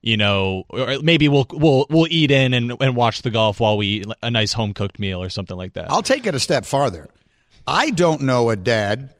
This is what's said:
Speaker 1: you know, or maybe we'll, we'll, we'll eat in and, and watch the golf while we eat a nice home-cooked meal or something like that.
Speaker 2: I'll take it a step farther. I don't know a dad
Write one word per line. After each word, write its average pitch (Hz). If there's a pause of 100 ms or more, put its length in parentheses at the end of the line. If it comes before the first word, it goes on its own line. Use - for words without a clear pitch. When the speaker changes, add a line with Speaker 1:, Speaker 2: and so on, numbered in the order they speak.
Speaker 1:
you 110
know, 98
or 127
maybe 151
we'll, 139
we'll, 147
we'll 160
eat 160
in 131
and, 120
and 131
watch 117
the 123
golf 110
while 107
we 104
eat 101 (160)
a 117
nice 110
home-cooked 104
meal 95
or 90
something 95
like 90
that. 85
Speaker 2:
I'll 196
take 254
it 156
a 127
step 135
farther. 127 (580)
I 226
don't 160
know 123
a 110
dad 110